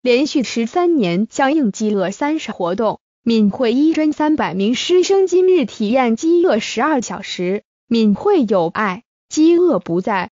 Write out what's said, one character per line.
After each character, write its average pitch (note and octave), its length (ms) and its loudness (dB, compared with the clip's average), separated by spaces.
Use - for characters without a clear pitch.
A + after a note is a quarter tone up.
连 B3 240 2
续 C4+ 160 -2
十 A3+ 240 -4
三 F4 300 0
年 F#3+ 340 0
响 C#4 240 0
应 C4 180 0
饥 G#3+ 220 -4
饿 F#3 160 -2
三 D4 280 -4
十 A3+ 140 -10
活 F3 220 -4
动， G#3 260 -2
闽 A3 260 2
会 A#3 220 -2
一 D4 200 2
专 D#4 200 0
三 D4+ 240 0
百 F3+ 180 -4
名 G3+ 200 0
师 F4+ 280 2
生 G4 240 2
今 F#4 220 2
日 F4 160 4
体 G3+ 240 -6
验 A#3+ 260 2
饥 E4+ 320 0
饿 A3+ 120 2
十 - 220 -6
二 C#4+ 220 0
小 G3 200 -12
时。 F#3 400 -6
闽 A3 260 2
会 F#4+ 300 2
有 F#3 240 0
爱， G3 340 -6
饥 E4 280 4
饿 E4+ 220 2
不 F3 220 -2
在 F#3+ 380 -4